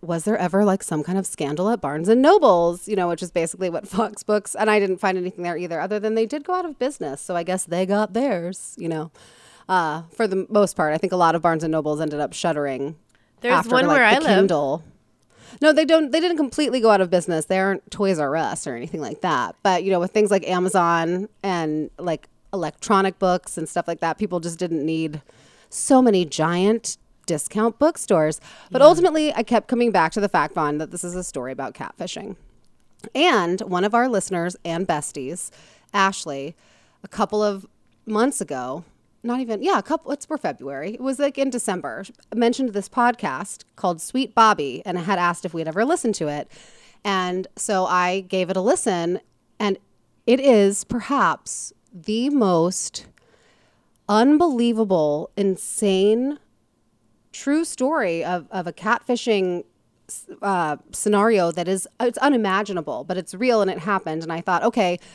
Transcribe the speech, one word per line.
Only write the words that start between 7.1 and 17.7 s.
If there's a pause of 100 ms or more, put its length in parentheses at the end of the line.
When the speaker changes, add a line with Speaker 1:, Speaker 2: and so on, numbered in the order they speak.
Speaker 1:
So
I
guess
they
got
theirs,
you
know. (600)
Uh, (100)
for
the
most
part,
I
think
a
lot
of
Barnes
and
Nobles
ended
up
shuttering (420)
Speaker 2:
There's
Speaker 1:
after,
Speaker 2:
one
Speaker 1:
like,
Speaker 2:
where
Speaker 1:
the
Speaker 2:
I
live.
Speaker 1:
Kindle. (800)
No,
they
don't.
They
didn't
completely
go
out
of
business.
They
aren't